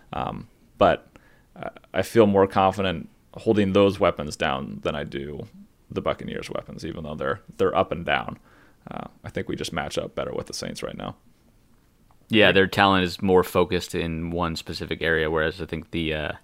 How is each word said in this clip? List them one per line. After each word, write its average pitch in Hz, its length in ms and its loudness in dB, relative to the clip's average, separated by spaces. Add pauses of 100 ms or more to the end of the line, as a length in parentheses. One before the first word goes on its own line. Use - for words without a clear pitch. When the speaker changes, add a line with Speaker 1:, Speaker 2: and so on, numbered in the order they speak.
(140)
Speaker 1:
Um, - 340 -8 (320)
but, 90 280 4 (480)
uh, - 140 -12 (240)
I 92 80 0
feel 110 240 4
more 98 220 4
confident 95 600 0 (260)
holding 101 380 2
those 98 260 4
weapons 78 360 0
down 67 460 -4
than 78 140 -4
I 73 80 -6
do 71 440 -10 (440)
the 98 100 -4
Buccaneers' - 480 -6
weapons, - 340 -10
even 85 200 -10
though 76 120 -10
they're, 69 260 -4 (160)
they're 92 180 0
up - 160 0
and 82 120 -6
down. 69 360 -2 (500)
Uh, - 180 -12 (160)
I - 60 -14
think - 180 -8
we - 80 -6
just 73 180 -8
match 76 260 -6
up - 160 -8
better - 180 -6
with - 140 -8
the - 60 -14
Saints - 280 -10
right - 160 -10
now. 50 180 -10 (1120)
Speaker 2:
Yeah, 101 220 8
their 95 140 6
talent 95 380 4
is 87 180 -4
more 92 220 6
focused 90 500 0
in 85 380 -4
one 85 240 -2
specific 80 460 -8
area, 80 280 0
whereas 80 320 0
I 80 40 -4
think - 260 -8
the, 80 240 -2
uh, 76 160 -4 (120)